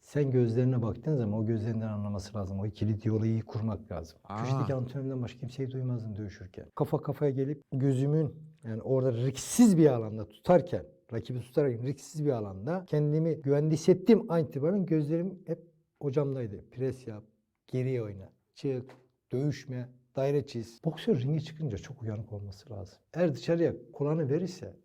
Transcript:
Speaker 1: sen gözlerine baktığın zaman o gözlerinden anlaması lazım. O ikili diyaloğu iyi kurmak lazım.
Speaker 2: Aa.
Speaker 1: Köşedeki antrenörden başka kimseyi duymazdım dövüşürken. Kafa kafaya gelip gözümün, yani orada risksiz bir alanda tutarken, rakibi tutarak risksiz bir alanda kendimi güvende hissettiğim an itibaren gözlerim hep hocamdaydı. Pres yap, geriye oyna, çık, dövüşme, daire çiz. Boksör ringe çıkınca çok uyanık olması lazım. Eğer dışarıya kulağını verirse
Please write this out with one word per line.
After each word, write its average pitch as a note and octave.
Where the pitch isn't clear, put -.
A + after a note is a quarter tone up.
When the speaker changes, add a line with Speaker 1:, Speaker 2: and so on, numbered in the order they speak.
Speaker 1:
sen C#3+
gözlerine B2
baktığın A2+
zaman A2
o A2
gözlerinden A2+
anlaması G#2
lazım. G2
O G2+
ikili G#2
diyaloğu A2
iyi A2+
kurmak A2
lazım. E2
Speaker 2:
Aa. G#2
Speaker 1:
Köşedeki B2+
antrenörden C3
başka -
kimseyi B2+
duymazdım B2
dövüşürken. F#2+
Kafa D3
kafaya D3
gelip C3+
gözümün, C#3
yani A2
orada C3
risksiz D#3
bir D#3
alanda A2
tutarken, -
rakibi A#2+
tutarak B2
risksiz C#3+
bir C#3+
alanda A2+
kendimi D3+
güvende D3
hissettiğim F#3+
an E3
itibaren E3
gözlerim D#3+
hep E3
hocamdaydı. C3+
Pres B2+
yap, G#2+
geriye B2+
oyna, F#2+
çık, B2+
dövüşme, B2+
daire C#3
çiz. -
Boksör E3
ringe D3
çıkınca D#3
çok -
uyanık G#2+
olması G2+
lazım. G2
Eğer D#3+
dışarıya E3
kulağını D3
verirse D3+